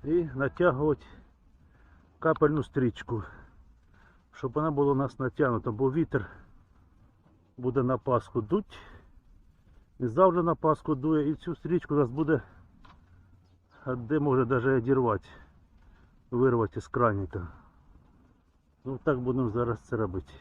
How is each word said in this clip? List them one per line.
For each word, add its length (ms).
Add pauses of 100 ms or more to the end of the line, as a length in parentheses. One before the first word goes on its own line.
І 300
натягувати 720 (1120)
капельну 440
стрічку, 640 (1080)
щоб 200
вона 180
була 220
у 40
нас 220
натягнута, 520
бо 220
вітер 380 (1300)
буде 260
на 160
паску 420
дуть, 380 (1200)
і 80
завжди 360
на 120
паску 400
дує, 360
і 40
цю 200
стрічку 400
у 40
нас 100
буде, 340 (1400)
а 100
де 240
може 260
даже 320
одірвати, 520 (1040)
вирвати 480
із 100
краніка. 600 (1400)
Ну 200
так 160
будемо 300
зараз 300
це 160
робити. 440